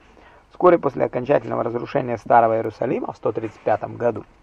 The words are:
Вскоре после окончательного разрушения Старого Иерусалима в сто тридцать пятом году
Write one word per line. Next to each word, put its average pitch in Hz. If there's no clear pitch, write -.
Вскоре 175
после 139
окончательного 123
разрушения 120
Старого 117
Иерусалима 120
в -
сто 120
тридцать 110
пятом 110
году 113